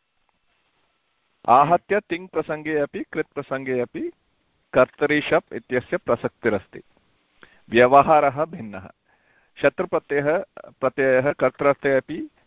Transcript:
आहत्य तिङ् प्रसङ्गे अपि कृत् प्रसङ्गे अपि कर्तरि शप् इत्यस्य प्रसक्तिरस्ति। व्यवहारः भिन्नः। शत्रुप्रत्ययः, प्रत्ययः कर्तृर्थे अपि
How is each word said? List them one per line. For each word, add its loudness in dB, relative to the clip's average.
आहत्य 2
तिङ् -10
प्रसङ्गे -6
अपि -4
कृत् -10
प्रसङ्गे -6
अपि -8
कर्तरि 0
शप् -2
इत्यस्य -6
प्रसक्तिरस्ति। -6
व्यवहारः 4
भिन्नः। -14
शत्रुप्रत्ययः, -2
प्रत्ययः 0
कर्तृर्थे 0
अपि -8